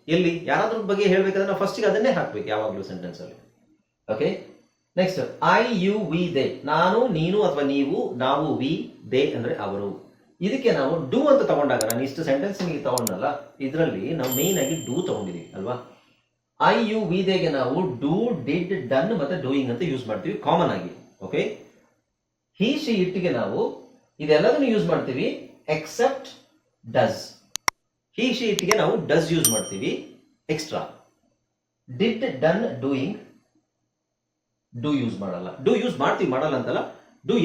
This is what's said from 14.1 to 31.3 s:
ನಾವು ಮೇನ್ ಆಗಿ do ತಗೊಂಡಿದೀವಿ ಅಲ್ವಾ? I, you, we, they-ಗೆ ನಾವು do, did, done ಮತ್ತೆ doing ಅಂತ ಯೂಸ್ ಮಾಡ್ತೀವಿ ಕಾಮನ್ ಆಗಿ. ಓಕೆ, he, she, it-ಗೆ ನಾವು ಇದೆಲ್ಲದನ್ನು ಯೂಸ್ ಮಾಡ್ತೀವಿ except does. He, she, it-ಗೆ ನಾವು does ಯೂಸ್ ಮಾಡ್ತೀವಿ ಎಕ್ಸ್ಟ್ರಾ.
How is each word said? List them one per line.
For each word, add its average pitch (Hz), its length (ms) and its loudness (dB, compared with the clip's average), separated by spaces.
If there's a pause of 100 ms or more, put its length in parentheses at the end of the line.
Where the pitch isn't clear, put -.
ನಾವು 127 200 -2
ಮೇನ್ 185 220 2
ಆಗಿ 165 140 -2 (120)
do 131 80 -4 (120)
ತಗೊಂಡಿದೀವಿ 90 400 -6 (100)
ಅಲ್ವಾ? 120 180 -6 (840)
I, 180 140 6 (160)
you, 220 80 0 (120)
we, 185 80 2 (100)
they-ಗೆ 170 300 2
ನಾವು 131 180 0 (260)
do, 151 120 2 (340)
did, 170 220 0 (220)
done 202 180 2 (100)
ಮತ್ತೆ 139 160 -2 (100)
doing 135 260 0
ಅಂತ 120 100 -4 (100)
ಯೂಸ್ 120 180 -4
ಮಾಡ್ತೀವಿ 104 240 -4 (140)
ಕಾಮನ್ 165 280 4
ಆಗಿ. 87 140 -8 (360)
ಓಕೆ, 160 160 0 (1160)
he, 220 80 4 (160)
she, 233 100 0 (100)
it-ಗೆ 175 360 -2
ನಾವು - 200 -2 (600)
ಇದೆಲ್ಲದನ್ನು 208 540 4
ಯೂಸ್ 170 160 2
ಮಾಡ್ತೀವಿ 156 360 0 (500)
except - 500 0 (680)
does. 117 200 4 (1040)
He, 247 80 2 (100)
she, 240 180 -4
it-ಗೆ 180 280 0
ನಾವು 175 120 2 (160)
does 160 160 4 (100)
ಯೂಸ್ - 180 2
ಮಾಡ್ತೀವಿ 123 360 -4 (640)
ಎಕ್ಸ್ಟ್ರಾ. - 280 -6 (1040)